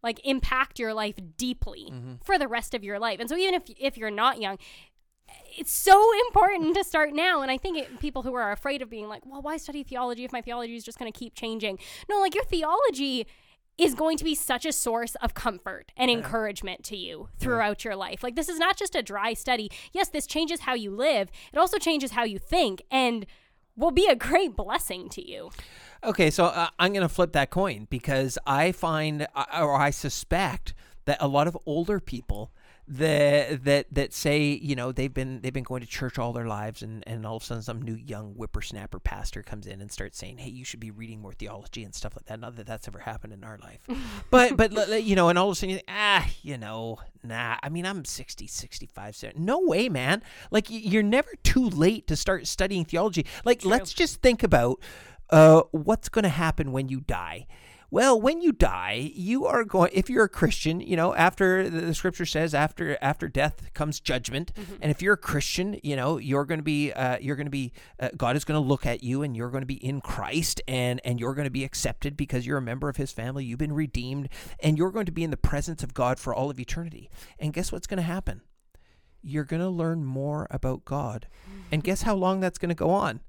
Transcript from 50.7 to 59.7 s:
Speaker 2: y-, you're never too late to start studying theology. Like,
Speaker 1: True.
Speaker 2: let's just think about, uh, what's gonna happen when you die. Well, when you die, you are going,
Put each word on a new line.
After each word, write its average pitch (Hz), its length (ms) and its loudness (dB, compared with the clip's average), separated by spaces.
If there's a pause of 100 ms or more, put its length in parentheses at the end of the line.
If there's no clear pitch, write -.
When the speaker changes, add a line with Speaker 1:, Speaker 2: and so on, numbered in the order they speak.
Speaker 2:
y-, 220 140 -8
you're 208 180 4
never 240 280 2 (120)
too 254 260 6
late 175 380 2
to 156 100 0
start 190 300 0
studying 190 380 0
theology. 170 420 0 (180)
Like, 240 180 4
Speaker 1:
True. 190 100 4
Speaker 2:
let's 240 200 2
just - 300 0
think 240 220 6
about, 127 360 4 (500)
uh, 160 320 12 (100)
what's 165 360 0
gonna 208 200 2
happen 156 420 0
when 131 180 -2
you 131 120 -4
die. 90 480 -6 (400)
Well, 247 320 6
when 311 220 4
you 339 80 6
die, 98 640 0
you 220 320 -2
are 240 160 2
going, 190 320 4